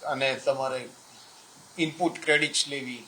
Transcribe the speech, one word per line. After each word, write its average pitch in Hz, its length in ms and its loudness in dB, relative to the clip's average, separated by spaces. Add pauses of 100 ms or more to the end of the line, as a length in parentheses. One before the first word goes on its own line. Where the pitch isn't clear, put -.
(120)
અને 135 180 2 (160)
તમારે 131 340 0 (1040)
ઇનપુટ 165 400 0
ક્રેડિટ્સ 151 380 4 (100)
લેવી 123 360 -8